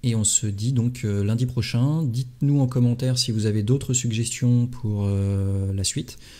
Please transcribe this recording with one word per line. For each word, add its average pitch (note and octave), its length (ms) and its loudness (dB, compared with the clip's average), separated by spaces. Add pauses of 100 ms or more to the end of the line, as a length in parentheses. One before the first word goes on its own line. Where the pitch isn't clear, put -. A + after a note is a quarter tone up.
et A#2 140 0
on A2 80 0
se - 220 0
dit G#2 260 -2
donc, B2 320 0
euh, G2+ 180 0
lundi A#2 240 0
prochain. B2 560 0
Dites-nous C#3 580 0
en C3 60 4
commentaire B2 520 0
si - 120 -2
vous A2 160 0
avez G#2+ 160 2
d'autres B2+ 320 2
suggestions A#2+ 720 2
pour, G#2 380 -2
euh, G2 680 0
la G2 120 -2
suite. - 340 -6 (220)